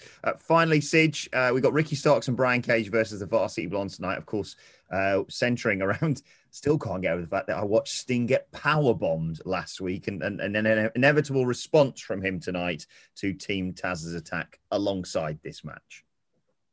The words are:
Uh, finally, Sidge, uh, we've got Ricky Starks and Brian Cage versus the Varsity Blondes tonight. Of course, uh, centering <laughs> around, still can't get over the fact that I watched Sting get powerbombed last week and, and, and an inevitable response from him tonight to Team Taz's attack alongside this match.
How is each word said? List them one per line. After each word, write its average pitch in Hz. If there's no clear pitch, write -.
Uh, -
finally, 165
Sidge, 160
uh, 127
we've 131
got 139
Ricky 156
Starks 135
and 123
Brian 123
Cage 117
versus 110
the 98
Varsity 101
Blondes 98
tonight. 95
Of -
course, -
uh, 98
centering 117
<laughs> -
around, 123
still 156
can't 95
get 85
over 87
the 82
fact 95
that 85
I 101
watched 107
Sting 120
get -
powerbombed 85
last 90
week 90
and, 98
and, 95
and 101
an 110
inevitable 135
response 123
from 101
him 95
tonight 87
to 98
Team 92
Taz's 85
attack 82
alongside 95
this -
match. -